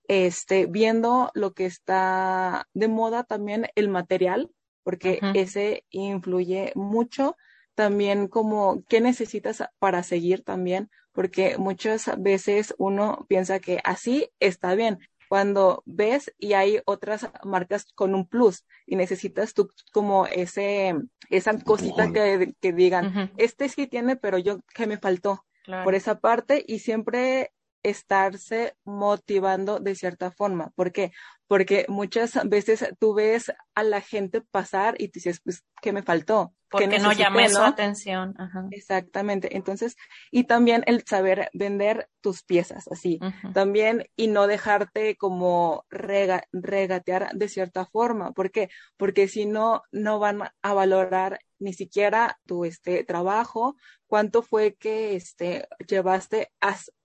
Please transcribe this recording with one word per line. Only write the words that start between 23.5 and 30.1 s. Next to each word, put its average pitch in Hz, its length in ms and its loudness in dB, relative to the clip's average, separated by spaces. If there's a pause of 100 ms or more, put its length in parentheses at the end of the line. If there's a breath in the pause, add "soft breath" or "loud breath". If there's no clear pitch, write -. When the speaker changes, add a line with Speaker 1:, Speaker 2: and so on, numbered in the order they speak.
Speaker 1:
sí 262 180 -6
tiene, 240 300 -2
pero 190 200 -2
yo, 185 220 -2 (160)
¿qué 233 100 -4
me 208 140 -4
faltó?". 196 440 -2 (200)
Speaker 2:
Claro. 185 200 -8
Speaker 1:
Por 190 120 2
esa 208 240 -2
parte, 233 480 2
y 220 100 -6
siempre 247 760 -2 (280)
estarse 202 1000 -2
motivando 202 960 -2
de 190 160 -4
cierta 180 360 -6